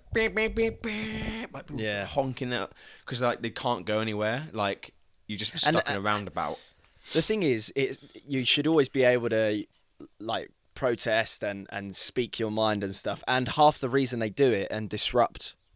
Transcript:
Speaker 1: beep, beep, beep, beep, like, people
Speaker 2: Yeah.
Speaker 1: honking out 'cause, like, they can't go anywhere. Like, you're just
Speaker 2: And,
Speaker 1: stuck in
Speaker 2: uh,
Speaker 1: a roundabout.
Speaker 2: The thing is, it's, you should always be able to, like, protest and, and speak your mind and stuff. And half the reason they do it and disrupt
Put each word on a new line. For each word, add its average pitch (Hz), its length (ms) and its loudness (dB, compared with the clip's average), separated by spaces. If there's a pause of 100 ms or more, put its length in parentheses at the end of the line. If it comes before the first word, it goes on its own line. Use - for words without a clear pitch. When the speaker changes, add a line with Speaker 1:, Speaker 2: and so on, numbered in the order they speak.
(140)
Speaker 1:
beep, 220 220 0
beep, 220 180 -2
beep, 226 280 -2
beep, 220 680 -6
like, - 140 -14
people 107 160 -8
Speaker 2:
Yeah. 101 240 -4
Speaker 1:
honking 127 480 -2
out 101 180 -4 (320)
'cause, 120 160 -6
like, 123 220 0
they 117 80 -2
can't 110 340 -4
go 107 140 0
anywhere. 110 540 -2
Like, 101 420 -4 (320)
you're 107 120 -6
just 107 140 -4 (140)
Speaker 2:
And, - 80 4
Speaker 1:
stuck - 160 0
in 135 60 -2
Speaker 2:
uh, - 20 -4
Speaker 1:
a - 20 -4
roundabout. 92 600 -2 (520)
Speaker 2:
The 160 100 2
thing 214 200 -2
is, 117 320 2
it's, 135 240 -2 (260)
you 131 200 -2
should 143 240 2
always 156 200 6
be 131 140 2
able 123 280 4
to, 107 340 2 (560)
like, 104 320 -4 (220)
protest 113 680 0
and, 101 280 -4
and 101 260 -8
speak - 420 0
your 110 140 -2
mind 107 320 2
and 95 100 -4
stuff. - 320 -4
And 127 220 2
half 151 320 6
the 131 100 -2
reason 123 300 2
they 110 100 0
do 131 220 4
it 98 180 0
and 107 180 -6
disrupt - 680 0 (200)